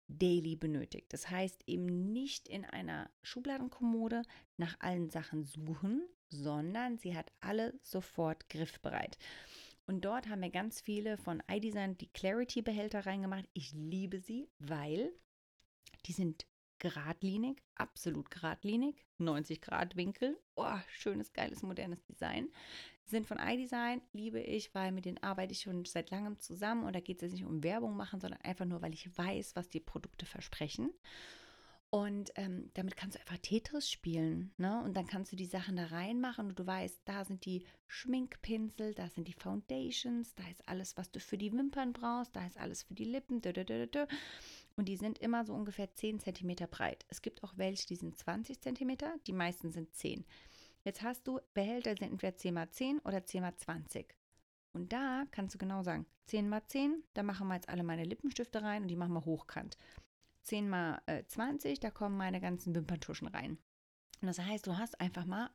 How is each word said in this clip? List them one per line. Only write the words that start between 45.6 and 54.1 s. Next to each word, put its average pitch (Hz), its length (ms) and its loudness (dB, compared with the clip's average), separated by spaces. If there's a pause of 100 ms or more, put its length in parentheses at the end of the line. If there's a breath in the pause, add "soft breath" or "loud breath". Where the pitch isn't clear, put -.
zehn 214 280 -2
Zentimeter 180 480 -2
breit. - 400 -2
Es - 140 -10
gibt - 200 -6
auch 190 140 -10
welche, 190 320 0
die 180 80 -2
sind 170 200 -4
zwanzig 220 440 -2
Zentimeter, 262 560 0 (100)
die 226 60 -2
meisten 175 400 0
sind 165 200 -6
zehn. - 320 -2 (600 loud breath)
Jetzt 202 180 -4
hast 247 240 -4
du 262 140 0 (140)
Behälter, 226 420 2
die 202 80 -2
sind - 80 -4
entweder 190 240 0
zehn 180 180 0
mal 170 160 0
zehn 277 300 2
oder 190 240 0
zehn 185 180 0
mal 175 140 -2
zwanzig. - 600 -6 (560)